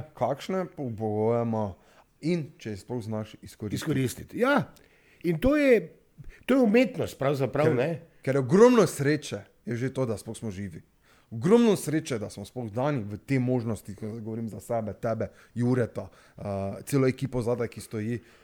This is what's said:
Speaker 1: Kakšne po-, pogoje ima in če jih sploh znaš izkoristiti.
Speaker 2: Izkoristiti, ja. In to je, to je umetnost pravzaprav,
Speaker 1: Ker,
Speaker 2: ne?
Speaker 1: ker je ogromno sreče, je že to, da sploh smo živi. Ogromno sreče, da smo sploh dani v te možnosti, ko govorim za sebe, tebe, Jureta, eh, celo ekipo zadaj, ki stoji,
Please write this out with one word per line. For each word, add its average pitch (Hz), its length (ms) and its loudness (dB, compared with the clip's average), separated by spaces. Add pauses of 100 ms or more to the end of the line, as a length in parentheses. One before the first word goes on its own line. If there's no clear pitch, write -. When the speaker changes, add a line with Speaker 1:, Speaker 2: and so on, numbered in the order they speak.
(120)
Speaker 1:
Kakšne 160 560 -2
po-, 131 240 -8
pogoje 110 500 0
ima 113 240 0 (540)
in 160 340 -4
če - 160 -12
jih 104 100 -8
sploh 123 220 -8
znaš 107 340 -8
izkoristiti. - 420 -10
Speaker 2:
Izkoristiti, 131 640 -4
ja. 254 280 0 (560)
In 165 140 0
to 269 180 4
je, 269 240 6 (640)
to - 120 2
je 269 80 6
umetnost 214 540 2
pravzaprav, 135 500 0
Speaker 1:
Ker, 156 100 4
Speaker 2:
ne? 127 140 2 (280)
Speaker 1:
ker 131 180 -2
je 135 40 4
ogromno 202 440 8
sreče, 143 560 0 (220)
je 120 140 -6
že 127 140 -4
to, 131 160 -2
da 113 100 -4
sploh 107 200 -12
smo 113 160 -8
živi. 92 320 -10 (480)
Ogromno 196 420 6
sreče, 151 440 -2
da 101 100 -6
smo 101 160 -12
sploh 120 240 -10
dani 127 340 -2
v 104 160 -8
te 135 200 -2
možnosti, 120 560 -2
ko 110 180 -14
govorim 113 360 -8
za 107 120 -10
sebe, 107 340 -4
tebe, 113 360 -4 (220)
Jureta, 120 520 0 (300)
eh, - 100 -16 (380)
celo 131 260 0
ekipo 127 340 -4
zadaj, 117 280 -2
ki - 120 -14
stoji, 113 380 -6 (240)